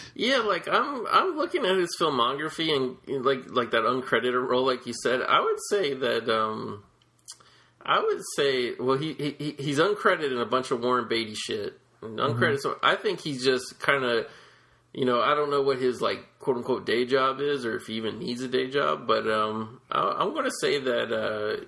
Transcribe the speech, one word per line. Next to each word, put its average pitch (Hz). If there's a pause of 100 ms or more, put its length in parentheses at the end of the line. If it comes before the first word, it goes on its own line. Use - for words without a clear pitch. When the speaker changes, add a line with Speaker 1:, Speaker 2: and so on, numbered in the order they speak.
(140)
Speaker 1:
Yeah, 254
like, 196
I'm, 240
I'm 359
looking 311
at 190
his 175
filmography 151
and, 131
like, 135
like, 117
that 117
uncredited 123
role, 127
like 127
you 120 (100)
said. 123
I -
would 415 (140)
say 175
that, 120
um, 110 (960)
I 180
would 415 (160)
say, 131
well, 131
he, 151
he, 147
he, 147
he's 139
uncredited 175
in 123
a 117
bunch 127
of 120
Warren 120
Beatty 110
shit. 107 (240)
And 110
uncredited, 139
Speaker 2:
Mm-hmm. 139
Speaker 1:
so -
I 160
think 196
he's 135
just 127
kinda, 127 (680)
you 135
know, 123
I 143
don't 147
know 143
what 135
his, 123
like, 98 (200)
quote 127
unquote 117
day 120
job 135
is, 143
or 113
if -
he 110
even 110
needs 120
a 127
day 131
job, 143
but, 110
um, 110 (100)
I, 147 (180)
I'm 202
gonna 277 (100)
say 147
that, 117
uh, 107